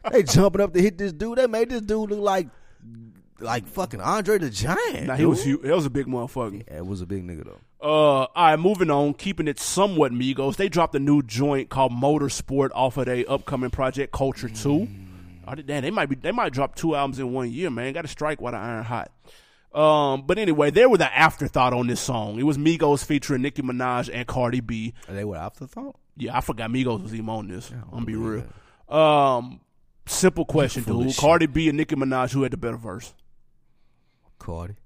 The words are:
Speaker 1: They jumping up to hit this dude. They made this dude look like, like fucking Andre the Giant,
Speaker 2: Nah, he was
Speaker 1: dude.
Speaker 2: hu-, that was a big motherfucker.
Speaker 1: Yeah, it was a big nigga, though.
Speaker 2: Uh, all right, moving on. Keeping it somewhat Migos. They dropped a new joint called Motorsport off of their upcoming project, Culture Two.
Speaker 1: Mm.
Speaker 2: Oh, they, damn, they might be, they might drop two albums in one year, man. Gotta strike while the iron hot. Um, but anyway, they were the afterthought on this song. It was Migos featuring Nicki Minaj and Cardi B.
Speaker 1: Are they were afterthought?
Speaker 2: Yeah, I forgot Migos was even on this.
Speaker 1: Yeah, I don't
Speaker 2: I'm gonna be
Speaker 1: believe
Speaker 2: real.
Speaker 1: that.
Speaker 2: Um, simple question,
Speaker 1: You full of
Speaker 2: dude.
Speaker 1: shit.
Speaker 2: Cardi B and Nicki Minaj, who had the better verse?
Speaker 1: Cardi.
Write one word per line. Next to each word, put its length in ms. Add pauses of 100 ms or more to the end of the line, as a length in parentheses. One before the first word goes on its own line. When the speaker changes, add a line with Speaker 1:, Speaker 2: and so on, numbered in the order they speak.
(120)
Speaker 1:
They 100
jumping 380
up 140
to 80
hit 160
this 160
dude. 240
They 80
made 240
this 100
dude 300
look 100
like, 280 (920)
like 260
fucking 340
Andre 380
the 120
Giant, 560
Speaker 2:
Nah, 100
he 80
was 180
Speaker 1:
dude. 200
Speaker 2:
hu-, 60
that 60
was 120
a 40
big 160
motherfucker. 640
Speaker 1:
Yeah, 100
it 80
was 140
a 60
big 200
nigga, 180
though. 160 (220)
Speaker 2:
Uh, 60
all 480
right, 220
moving 320
on. 240
Keeping 340
it 100
somewhat 540
Migos. 440
They 120
dropped 260
a 40
new 240
joint 480
called 220
Motorsport 840
off 240
of 80
their 200
upcoming 440
project, 420
Culture 380
Two. 300
Speaker 1:
Mm. 260 (420)
Speaker 2:
Oh, 60
they, 80
damn, 200
they 80
might 200
be, 60
they 160
might 200
drop 220
two 200
albums 240
in 140
one 180
year, 200
man. 240
Gotta 140
strike 340
while 100
the 60
iron 260
hot. 260 (640)
Um, 540
but 100
anyway, 360
they 120
were 140
the 180
afterthought 560
on 140
this 140
song. 400
It 20
was 160
Migos 460
featuring 380
Nicki 200
Minaj 500
and 140
Cardi 340
B. 340 (140)
Speaker 1:
Are 60
they 100
were 120
afterthought? 600 (200)
Speaker 2:
Yeah, 200
I 40
forgot 300
Migos 340
was 100
even 140
on 200
this. 220
Speaker 1:
Yeah, 60
I 60
don't 80
Speaker 2:
I'm 80
gonna 80
be 80
Speaker 1:
believe 160
Speaker 2:
real. 140 (440)
Speaker 1:
that. 60
Speaker 2:
Um, 680 (460)
simple 380
question, 360
Speaker 1:
You 60
full 140
of 60
Speaker 2:
dude. 80
Speaker 1:
shit. 60
Speaker 2:
Cardi 260
B 220
and 100
Nicki 160
Minaj, 380
who 100
had 100
the 40
better 200
verse? 380 (1300)
Speaker 1:
Cardi. 340 (120)